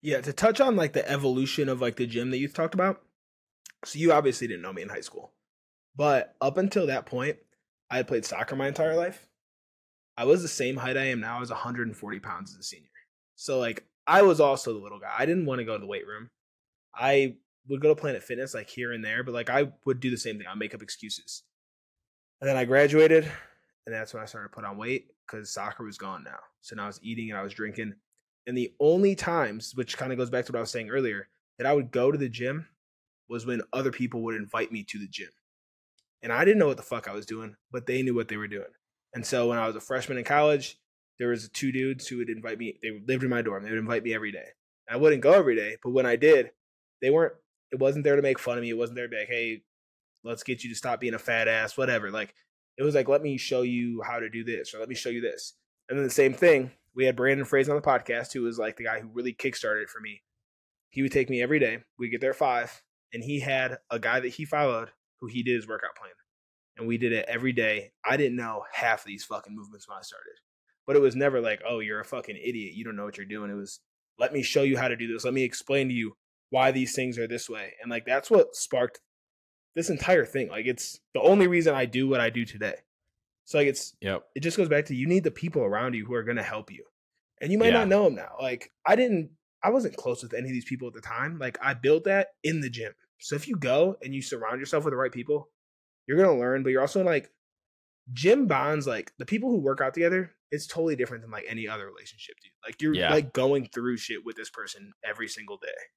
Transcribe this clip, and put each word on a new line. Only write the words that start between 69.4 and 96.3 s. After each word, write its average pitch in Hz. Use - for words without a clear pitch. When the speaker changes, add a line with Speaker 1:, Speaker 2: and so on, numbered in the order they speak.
Speaker 1:
movements 104
when 101
I 95
started. -
But 143
it 143
was 127
never 135
like, 110
"Oh, 117
you're 104
a 101
fucking 113
idiot. 110
You 107
don't 113
know 101
what -
you're 101
doing." 104
It 101
was, 101
"Let 123
me 139
show 139
you 135
how 127
to 120
do 117
this. 113
Let 127
me 131
explain 135
to 127
you 110
why 131
these 131
things 127
are 117
this 117
way." 104
And, 117
like, 117
that's 135
what 196
sparked -
this 165
entire 165
thing. 131
Like, 110
it's -
the 127
only 190
reason 165
I 131
do 123
what 135
I 117
do 117
today. 104
So, -
like, 143
it's, -
Speaker 2:
Yep. 98
Speaker 1:
it 135
just 165
goes 180
back 151
to, 143
you 127
need 175
the 160
people 156
around 110
you 107
who 120
are 117
gonna 113
help 107
you. -
And 151
you 202
might 226
Speaker 2:
Yeah. 233
Speaker 1:
not 214
know 196
'em 147
now. -
Like, 127
I 180
didn't, 208
I 185
wasn't 233
close 120
with 117
any 123
of 127
these 123
people 131
at 117
the 113
time. 135
Like, 127
I 135
built 147
that 196
in 156
the 135
gym. 113
So -
if 147
you 240
go 147
and 135
you 135
surround 117
yourself 147
with 147
the 127
right 127
people, 143
you're 139
gonna 180